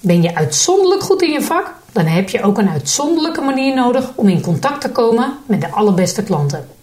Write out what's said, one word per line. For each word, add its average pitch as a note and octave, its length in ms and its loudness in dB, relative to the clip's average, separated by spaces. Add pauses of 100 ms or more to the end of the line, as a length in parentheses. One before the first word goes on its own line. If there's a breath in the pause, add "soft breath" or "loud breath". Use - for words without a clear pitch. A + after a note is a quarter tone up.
"Ben F3 220 2
je E3 120 0
uitzonderlijk F#4 680 0
goed - 200 0
in D#4+ 80 0
je D4+ 120 -2
vak, F4 300 -2 (200)
dan E3+ 140 0
heb F3 220 0
je - 140 -4
ook G3 160 2
een G3 120 2
uitzonderlijke D#4 680 -2
manier C4+ 340 0
nodig B3+ 400 0
om G#3 140 2
in E3 120 2
contact F#3 400 -2
te - 100 -4
komen A#3+ 420 2 (140)
met F#3 140 0
de D#3+ 100 -4
allerbeste G3 520 2
klanten." D3 460 -2 (140)